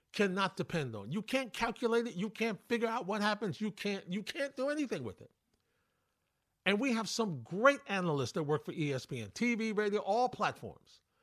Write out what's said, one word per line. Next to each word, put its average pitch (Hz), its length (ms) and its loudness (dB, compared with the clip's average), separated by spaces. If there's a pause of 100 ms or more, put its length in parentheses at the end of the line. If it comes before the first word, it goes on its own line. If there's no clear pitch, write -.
(120)
cannot 196 460 2
depend 143 380 -2
on. 104 160 -6
You 202 100 -2
can't 254 320 -2
calculate 233 540 2
it. 220 80 -8
You 196 140 0
can't 220 380 -2
figure 233 200 2
out 226 200 -2
what 202 140 0
happens. 208 380 0
You 214 120 0
can't, 202 360 -4
you 185 140 -4
can't 277 340 -6
do 269 140 0
anything 262 340 -2
with 98 180 -8
it. - 100 -20 (1300)
And 202 140 4
we 262 140 2
have 220 160 -2
some 180 340 -2
great 254 460 4
analysts 165 440 0
that 170 100 0
work 147 200 0
for 175 80 -10
E 147 220 -2
S 131 120 -4
P 131 140 -8
N, 110 140 -8
T 233 220 2
V, 220 180 -2
radio, 208 260 0
all 233 300 2
platforms. - 720 -6 (220)